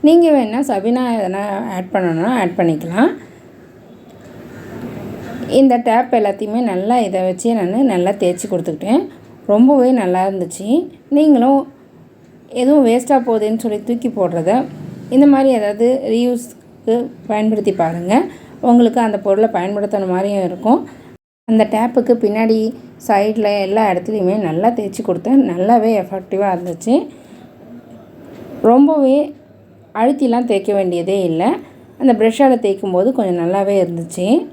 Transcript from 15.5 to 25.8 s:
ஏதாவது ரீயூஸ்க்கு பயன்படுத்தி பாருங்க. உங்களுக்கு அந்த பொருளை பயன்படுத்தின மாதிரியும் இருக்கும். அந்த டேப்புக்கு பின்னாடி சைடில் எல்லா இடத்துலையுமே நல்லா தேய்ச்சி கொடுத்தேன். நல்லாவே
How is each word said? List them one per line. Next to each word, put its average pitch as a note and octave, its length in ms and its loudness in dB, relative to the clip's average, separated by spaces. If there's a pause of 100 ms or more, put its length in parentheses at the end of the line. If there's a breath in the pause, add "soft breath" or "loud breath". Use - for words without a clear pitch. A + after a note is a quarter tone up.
ஏதாவது G#3 280 0 (260)
ரீயூஸ்க்கு A#3 840 -4 (340)
பயன்படுத்தி G#3+ 520 0
பாருங்க. E3+ 320 -2 (560 loud breath)
உங்களுக்கு A#3+ 380 4
அந்த G#3 180 -2
பொருளை G#3+ 320 2
பயன்படுத்தின G3+ 560 -4
மாதிரியும் F#3+ 360 -2
இருக்கும். G#3+ 320 0 (680 loud breath)
அந்த A3 120 4 (100)
டேப்புக்கு A#3+ 400 0 (100)
பின்னாடி A3 340 0 (500 loud breath)
சைடில் G#3 420 0 (160)
எல்லா G3+ 160 0 (100)
இடத்துலையுமே F#3 440 -2 (120)
நல்லா F3 300 0
தேய்ச்சி G3+ 300 -8
கொடுத்தேன். A3+ 340 2 (100)
நல்லாவே G#3+ 400 2 (100)